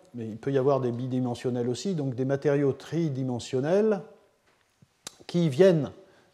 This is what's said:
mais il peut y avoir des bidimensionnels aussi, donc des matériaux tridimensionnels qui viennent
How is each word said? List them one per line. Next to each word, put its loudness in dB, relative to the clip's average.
mais -8
il -10
peut -6
y 2
avoir 4
des 0
bidimensionnels -2
aussi, -2
donc -4
des -4
matériaux 2
tridimensionnels -2
qui 2
viennent 4